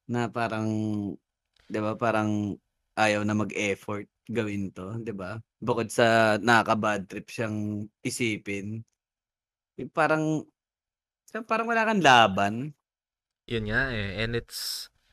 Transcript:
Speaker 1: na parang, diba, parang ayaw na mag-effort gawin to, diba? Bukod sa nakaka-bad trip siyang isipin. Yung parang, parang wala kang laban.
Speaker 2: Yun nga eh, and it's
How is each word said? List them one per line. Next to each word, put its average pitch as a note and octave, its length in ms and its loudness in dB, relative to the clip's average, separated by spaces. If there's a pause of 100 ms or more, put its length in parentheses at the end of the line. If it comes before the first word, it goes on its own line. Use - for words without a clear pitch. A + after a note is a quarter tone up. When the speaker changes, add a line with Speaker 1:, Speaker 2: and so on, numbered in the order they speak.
Speaker 1:
na A#2+ 220 -2
parang, A2 380 -4 (1000)
diba, G#2+ 300 -2
parang G#2+ 640 0 (360)
ayaw G#2 280 2
na G#2 140 0
mag-effort G#2 680 -4 (200)
gawin G#2 460 -4
to, G2 280 -10
diba? G#2 380 -8 (200)
Bukod A2+ 320 -2
sa A2+ 500 4
nakaka-bad G#2+ 640 2
trip G2+ 220 -12
siyang G#2+ 580 -6 (160)
isipin. G#2+ 800 -4 (960)
Yung B2+ 160 -10
parang, D#3 540 0 (1000)
parang A3+ 240 -2
wala A3+ 180 0
kang G#3+ 160 2
laban. G#2+ 520 6 (920)
Speaker 2:
Yun A2 220 -4
nga B2+ 240 0
eh, G2+ 280 -4
and A2+ 140 -2
it's - 560 -8 (220)